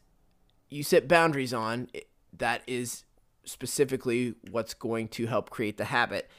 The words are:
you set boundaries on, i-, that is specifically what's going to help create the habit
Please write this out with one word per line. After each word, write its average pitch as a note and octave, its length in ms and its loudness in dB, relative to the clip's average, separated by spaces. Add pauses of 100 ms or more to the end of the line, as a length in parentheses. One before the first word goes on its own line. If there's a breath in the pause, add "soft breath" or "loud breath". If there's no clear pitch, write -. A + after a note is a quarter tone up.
(680)
you D3 140 -8
set C#3+ 240 6
boundaries D3+ 460 4
on, A#2 420 -2
i-, - 60 -10 (360)
that A#2 300 -2
is B2 380 -6 (400)
specifically B2 880 0 (140)
what's A2 240 -4
going A2+ 360 -4
to A#2 180 -4
help A2+ 220 -2
create G#2 280 -4
the G#2+ 80 -4
habit A#2 540 0